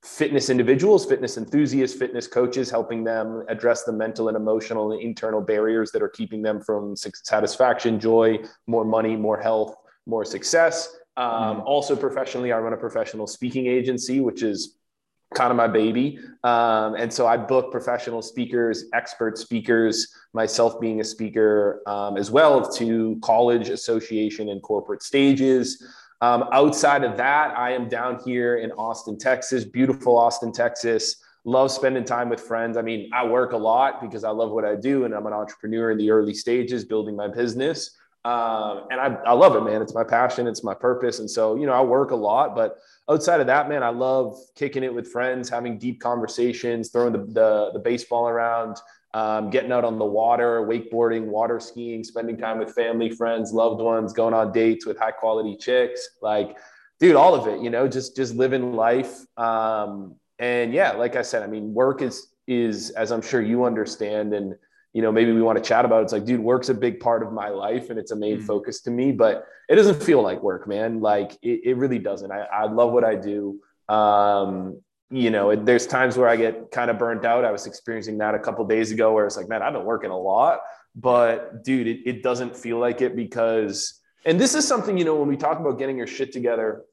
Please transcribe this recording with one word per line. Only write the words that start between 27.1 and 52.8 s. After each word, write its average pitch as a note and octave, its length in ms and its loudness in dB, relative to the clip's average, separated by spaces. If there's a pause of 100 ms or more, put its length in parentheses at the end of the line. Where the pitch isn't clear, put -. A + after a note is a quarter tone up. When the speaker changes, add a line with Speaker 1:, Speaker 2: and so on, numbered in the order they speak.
Speaker 1:
that, C#3+ 400 0
I B2 140 -2
am B2 180 -4
down A#2+ 340 -4
here A#2+ 320 0
in A2+ 160 -4
Austin, A2 460 -8
Texas, C3 480 -2
beautiful B2+ 520 2
Austin, A#2 360 2
Texas. A#2 640 -2 (260)
Love C3 260 2
spending C3 360 0
time A#2+ 240 -2
with A2+ 100 -2
friends. A#2 380 -4
I A#2 40 -2
mean, A2+ 320 -6
I B2 120 0
work A#2+ 260 0
a A#2+ 60 -4
lot A#2+ 420 2
because G#2+ 240 -10
I A2+ 60 -2
love A2 220 -2
what G#2+ 120 -2
I G#2 140 -2
do, C3 260 0
and A2+ 100 -2
I'm G#2 120 -6
an G#2+ 80 -6
entrepreneur A2 580 -4
in A2 60 0
the G#2+ 140 2
early G#2+ 220 4
stages, A#2+ 520 -2
building G#2+ 320 -4
my G#2 100 -6
business. A#2+ 720 -4 (260)
Um, A2 680 -4
and B2+ 120 -2
I, C3 240 0
I A#2+ 80 6
love C3+ 240 8
it, G#2+ 80 0
man. A2 160 0
It's G#2+ 120 -6
my A2+ 120 -2
passion. A#2+ 420 2
It's A2 160 -6
my G2+ 100 -4
purpose. B2 460 0
And G#2+ 100 -10
so, A2 280 0
you D3 80 -2
know, C3+ 80 2
I B2+ 80 4
work C3 300 2
a B2+ 40 0
lot, A2 400 2
but A2 220 -2 (320)
outside D#3+ 320 2
of B2+ 60 2
that, C#3 200 2
man, C#3+ 160 -2
I A#2+ 60 0
love B2+ 480 0 (180)
kicking C3+ 300 -4
it B2+ 80 -4
with A#2+ 180 -8
friends, B2+ 380 -4
having A#2+ 280 -6
deep A#2 220 -8
conversations, A#2+ 920 -2
throwing A#2+ 220 2
the, G#2 140 -4
the, G#2+ 480 2
the G2+ 60 -6
baseball A#2+ 500 -2
around, A#2 480 -2 (380)
um, G#2+ 360 -2
getting B2 200 0
out B2 120 2
on A2+ 160 -2
the A2 60 0
water, A#2 560 2
wakeboarding, A2+ 640 0
water A2+ 340 -2
skiing, A#2 440 -10
spending A#2 320 -8
time A2+ 220 -6
with A2 160 -6
family, A#2 380 0